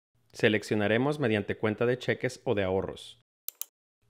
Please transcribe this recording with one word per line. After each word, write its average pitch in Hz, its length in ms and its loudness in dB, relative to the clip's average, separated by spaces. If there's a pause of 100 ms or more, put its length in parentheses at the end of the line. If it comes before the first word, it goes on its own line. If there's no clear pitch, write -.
(320)
Seleccionaremos 110 880 2
mediante 107 380 0
cuenta 110 300 0
de 123 120 0
cheques - 460 -4
o 120 100 0
de 101 80 0
ahorros. 92 600 -4 (880)